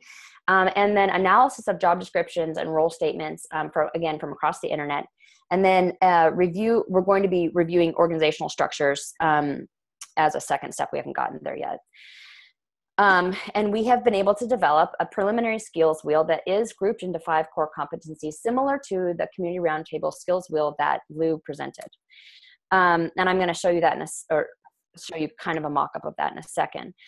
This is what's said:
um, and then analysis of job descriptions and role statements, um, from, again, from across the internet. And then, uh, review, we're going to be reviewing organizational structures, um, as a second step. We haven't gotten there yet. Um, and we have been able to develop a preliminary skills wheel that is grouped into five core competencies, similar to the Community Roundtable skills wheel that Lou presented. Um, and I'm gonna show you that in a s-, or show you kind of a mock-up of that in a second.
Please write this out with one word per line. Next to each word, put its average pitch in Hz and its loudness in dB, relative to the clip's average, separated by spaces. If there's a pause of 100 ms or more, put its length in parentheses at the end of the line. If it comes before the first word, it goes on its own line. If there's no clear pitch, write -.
(480)
um, 185 6
and 208 4
then 196 4
analysis 208 2
of 190 -2
job 180 2
descriptions 165 -4
and 160 -4
role 160 2
statements, 160 -6
um, 156 -6
from, 156 0
again, 165 -4
from 151 -8
across - -2
the - -6
internet. 147 -4 (460)
And 190 2
then, 185 4
uh, 170 6
review, 190 0
we're 185 2
going 196 2
to 196 0
be 175 0
reviewing 170 2
organizational 160 2
structures, 143 -2
um, 151 0 (500)
as 156 2
a - -4
second 139 -4
step. - -6
We 143 -6
haven't 139 -8
gotten 135 -4
there 139 -8
yet. - -8 (1160)
Um, 190 4 (200)
and 208 0
we 220 0
have 240 2
been 226 4
able 196 2
to 233 -4
develop 170 2
a 165 -2
preliminary 220 -2
skills 160 0
wheel 151 2
that 165 0
is 214 0
grouped 202 -2
into 180 -6
five 160 0
core 156 -2
competencies, 156 -10
similar 269 -2
to 185 -2
the 160 -4
Community 180 -6
Roundtable 156 -4
skills 180 -4
wheel 151 -2
that 147 0 (100)
Lou 160 -2
presented. 143 -10 (840)
Um, 170 4
and 185 2
I'm 185 2
gonna 175 0
show 180 0
you 175 2
that 160 2
in - -10
a - -6
s-, - -14
or 151 0 (480)
show 165 -4
you 156 -2 (120)
kind 165 -4
of 151 -6
a 151 -4
mock-up 147 -2
of - -8
that - -2
in - -12
a 160 -12
second. - -6 (140)